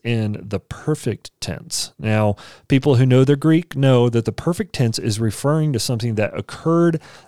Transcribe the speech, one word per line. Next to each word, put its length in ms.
in 360
the 200
perfect 800
tense. 580
Now, 380
people 260
who 120
know 180
their 100
Greek 400
know 340
that 160
the 80
perfect 400
tense 280
is 180
referring 540
to 80
something 340
that 240
occurred 640